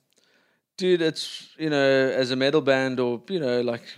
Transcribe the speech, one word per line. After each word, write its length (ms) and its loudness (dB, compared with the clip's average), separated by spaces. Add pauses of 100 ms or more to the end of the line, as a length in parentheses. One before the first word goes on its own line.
(760)
dude, 240 2
it's, 560 -6
you 120 -4
know, 80 0 (320)
as 220 0
a 40 -2
metal 260 2
band 380 0
or, 300 -2
you 100 -4
know, 220 0
like, 220 -4 (140)